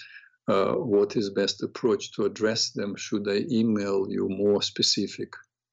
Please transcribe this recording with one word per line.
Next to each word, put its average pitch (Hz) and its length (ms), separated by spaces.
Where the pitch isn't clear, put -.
Uh, 98 260
what 104 420
is 101 140
best 98 340
approach - 500
to 110 120
address 107 460
them? 101 240
Should 104 340
I 104 200
email 104 600
you 98 180
more 98 340
specific - 720